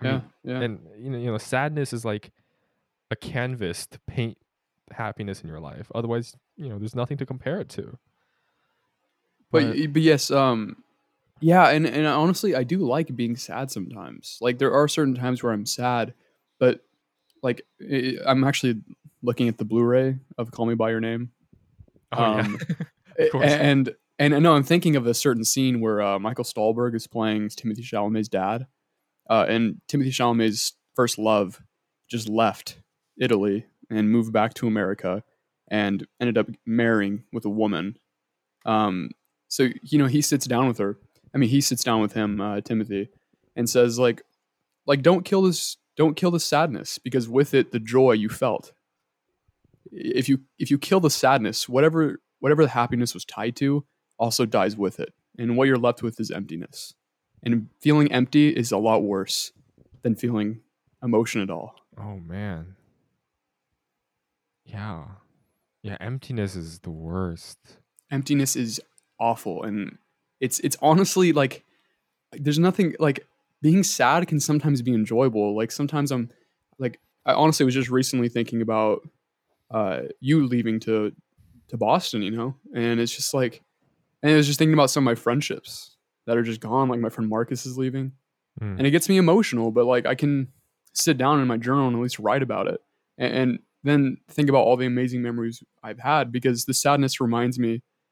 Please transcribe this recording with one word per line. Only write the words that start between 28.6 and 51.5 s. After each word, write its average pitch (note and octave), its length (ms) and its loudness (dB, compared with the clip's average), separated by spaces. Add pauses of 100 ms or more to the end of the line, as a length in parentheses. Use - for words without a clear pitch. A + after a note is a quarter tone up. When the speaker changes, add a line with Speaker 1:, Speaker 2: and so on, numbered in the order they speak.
Speaker 2:
Uh, A2+ 180 4
and A2+ 400 0
Timothée C#3 200 0
Chalamet's A#2 640 0 (240)
first A#2+ 220 0
love G#2+ 440 0 (460)
just A2+ 200 -8
left G#2+ 500 -2 (380)
Italy G#2+ 500 0 (220)
and G#2+ 220 0
moved A2+ 220 0
back A2 220 0
to - 120 -6
America G2+ 560 -4 (460)
and G2+ 380 -2 (140)
ended A#2+ 160 0
up G#2+ 120 2 (180)
marrying A2+ 560 0 (100)
with A2+ 120 -6
a G#2+ 60 -6
woman. G#2 460 -2 (720)
Um, G2+ 440 0 (380)
so, C3 200 2 (140)
you D3 160 0
know, C#3 80 4
he C3+ 140 2
sits C#3+ 260 -2
down B2+ 200 0
with A#2+ 120 -2
her. G2+ 200 -4 (340)
I C3+ 60 -4
mean, B2 100 4
he C#3 120 4
sits - 240 -2
down A2+ 180 2
with G#2+ 100 -2
him, G#2 280 -4
uh, G#2 200 -6
Timothy, G#2+ 480 -4 (460)
and A#2+ 160 -4
says, A#2+ 280 2
like, B2 240 0 (600)
like, C#3+ 180 2
"Don't F3+ 220 4
kill F#3+ 180 0
this, - 340 0 (200)
don't D#3 200 2
kill F3+ 160 0
the E3+ 80 0
sadness, C#3+ 580 -2
because B2 300 -2
with C#3 260 2
it, C3 160 4
the A#2+ 100 -4
joy B2 320 4
you A2 160 0
felt. - 440 -4 (1200)
If B2+ 360 -2
you, C3 120 4 (180)
if D#3 120 -2
you C#3 80 4
kill F#3+ 220 2
the D#3 100 4
sadness, B2+ 580 0